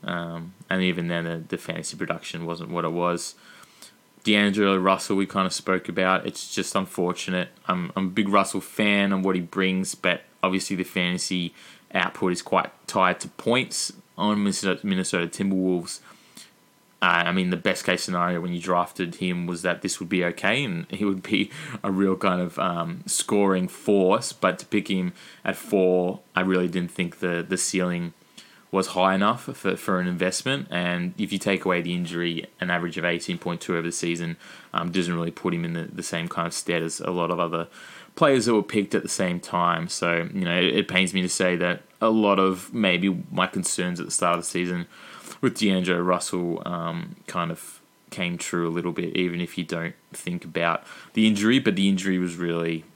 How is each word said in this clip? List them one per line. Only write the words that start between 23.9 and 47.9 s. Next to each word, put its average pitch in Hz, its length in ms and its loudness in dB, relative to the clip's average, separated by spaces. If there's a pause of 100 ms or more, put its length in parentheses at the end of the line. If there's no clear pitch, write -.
But 92 240 0
to - 80 -14
pick 104 220 -2
him 92 260 0 (320)
at 95 100 0
four, 92 680 2 (140)
I 92 60 2
really 92 260 2
didn't 87 220 -2
think 87 300 -6
the, 87 280 -2
the 95 80 0
ceiling 87 580 -2 (580)
was 95 160 2
high 95 260 4
enough 104 300 2
for, - 340 -2
for 92 220 0
an 90 80 0
investment. 92 640 -2
And 87 480 -2
if 101 120 -2
you 101 60 -2
take 95 280 0
away 87 180 2
the 87 100 -2
injury, 85 540 -4 (120)
an 90 120 -2
average 85 260 -2
of 85 80 -4
eighteen 87 320 -2
point 85 240 -6
two - 120 -4
over 85 100 0
the 85 80 -2
season, 85 440 -4 (380)
um, 87 180 -2
doesn't 87 220 2
really 85 160 0
put 87 240 -4
him 85 100 -2
in 85 100 -4
the, 82 100 -6
the - 200 -10
same 82 240 -4
kind 85 200 -4
of 85 60 -6
stead 85 280 -2
as 82 180 -4
a 87 120 -4
lot 87 180 0
of 87 100 -2
other 85 280 -2 (480)
players 135 320 4
that 117 80 4
were 101 80 4
picked 104 320 0
at 82 80 2
the 87 60 -8
same 87 300 -2
time. 87 480 0
So, 85 460 0
you 92 120 0
know, 87 140 2
it, - 160 4
it 101 120 2
pains 92 260 4
me 95 80 2
to 90 80 2
say 90 280 2
that 87 260 0 (180)
a 113 80 4
lot 104 300 6
of 95 340 2
maybe 95 580 2
my 92 140 2
concerns 90 540 -2
at - 80 -6
the - 40 -6
start 87 280 2
of 85 40 -8
the - 60 -6
season 87 380 -2 (520)
with - 200 0
D'Angelo 92 420 4
Russell, 87 640 0
um, 85 500 -6 (120)
kind 85 240 -4
of - 280 -12 (300)